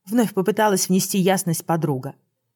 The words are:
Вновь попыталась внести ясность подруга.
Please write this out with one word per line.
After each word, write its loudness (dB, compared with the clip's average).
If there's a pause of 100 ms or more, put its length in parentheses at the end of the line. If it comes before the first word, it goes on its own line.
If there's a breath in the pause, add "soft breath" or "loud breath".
Вновь 0
попыталась 0
внести 0
ясность 0
подруга. -2 (400)